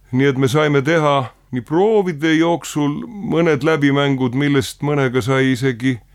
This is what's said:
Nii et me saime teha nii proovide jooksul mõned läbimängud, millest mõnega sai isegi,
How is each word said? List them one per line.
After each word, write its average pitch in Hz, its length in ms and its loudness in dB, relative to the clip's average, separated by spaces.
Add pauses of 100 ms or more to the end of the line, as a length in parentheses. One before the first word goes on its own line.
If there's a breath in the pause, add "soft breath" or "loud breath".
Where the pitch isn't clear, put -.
(160)
Nii 135 160 2
et 131 80 -4
me 135 120 2
saime 151 320 2
teha 151 340 2 (380)
nii 123 80 -4
proovide 180 720 0
jooksul 151 720 -2
mõned 160 560 0
läbimängud, 139 720 0
millest 139 500 -2
mõnega 135 380 0
sai 135 300 0
isegi, 127 420 -2 (200)